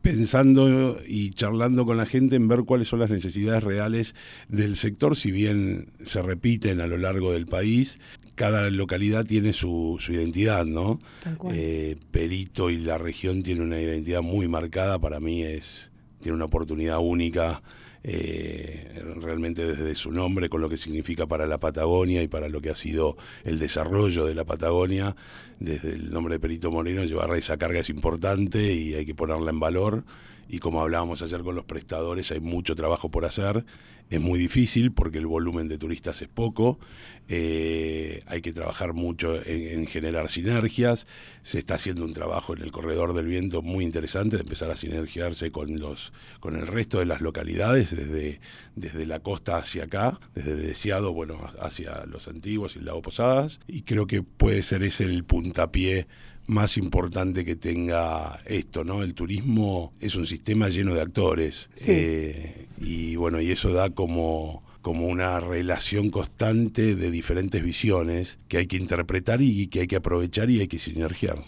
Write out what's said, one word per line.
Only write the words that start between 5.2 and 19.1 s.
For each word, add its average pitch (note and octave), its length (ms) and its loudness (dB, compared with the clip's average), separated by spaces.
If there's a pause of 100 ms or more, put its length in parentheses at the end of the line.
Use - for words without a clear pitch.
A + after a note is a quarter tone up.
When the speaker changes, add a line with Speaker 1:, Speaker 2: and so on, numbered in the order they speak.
Speaker 1:
bien G2 640 2 (100)
se G2+ 180 -2
repiten F#2+ 640 2
a E2+ 40 0
lo E2+ 120 0
largo F#2 340 2
del E2+ 140 0
país, A2 520 2 (360)
cada G#2 340 2
localidad G2 560 2
tiene G#2+ 300 4
su, E2+ 460 0
su - 120 -4
identidad, E2+ 540 2
¿no? F#2 320 0 (240)
Speaker 2:
Tal E3 160 -6
cual. - 180 -6
Speaker 1:
Eh, D#2+ 400 -2 (140)
Perito F2+ 580 0
y E2+ 80 2
la E2 220 -2
región F#2 440 -2
tiene F2 200 0
una E2 180 0
identidad D#2+ 400 -2
muy F2+ 260 0
marcada, F2 520 0
para D2+ 220 -2
mí E2 220 -2
es, - 480 -8 (300)
tiene E2 160 -4
una D#2+ 80 -2
oportunidad D#2+ 540 -2
única, E2+ 640 0 (440)
eh, D#2+ 960 -8 (200)